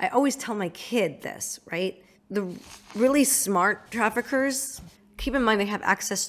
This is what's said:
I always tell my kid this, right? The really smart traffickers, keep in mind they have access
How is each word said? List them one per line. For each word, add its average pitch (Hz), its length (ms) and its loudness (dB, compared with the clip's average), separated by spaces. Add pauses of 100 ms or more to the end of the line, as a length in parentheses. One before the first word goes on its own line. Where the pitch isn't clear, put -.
I - 80 0
always 269 260 4
tell 233 220 -6
my 185 140 -2
kid 180 520 -2
this, - 380 -10 (100)
right? 180 320 -4 (280)
The 196 220 -2 (440)
really 262 260 6
smart 196 720 2
traffickers, 240 880 -2 (380)
keep 269 180 -4
in 269 80 4
mind 214 160 4
they 202 60 2
have 202 160 -4
access - 460 0